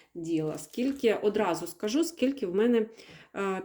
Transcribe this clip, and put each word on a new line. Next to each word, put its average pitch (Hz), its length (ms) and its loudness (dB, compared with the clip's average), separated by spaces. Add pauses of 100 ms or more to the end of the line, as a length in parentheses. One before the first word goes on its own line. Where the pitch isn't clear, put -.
(140)
діла. 156 440 -2
Скільки, 247 560 0
одразу 196 520 0
скажу, 240 380 -2
скільки 269 420 -2
в 175 80 -4
мене, 226 320 4 (460)
а, 190 320 -4